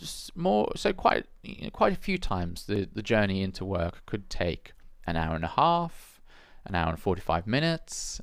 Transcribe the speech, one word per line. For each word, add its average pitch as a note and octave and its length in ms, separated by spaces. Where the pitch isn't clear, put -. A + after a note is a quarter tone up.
s-, - 340
more, G3 400
so - 180
quite, - 320
you - 220
know, - 80
quite G#3+ 200
a - 60
few F#2 200
times F2 500
the, G2+ 260
the G#2+ 80
journey G#2 400
into F#2+ 240
work F2 400
could - 240
take - 420
an E2 120
hour D#2+ 180
and E2 80
a E2 60
half, E3+ 720
an F#2+ 100
hour E2+ 140
and E2 100
forty-five F2 460
minutes, D#3 760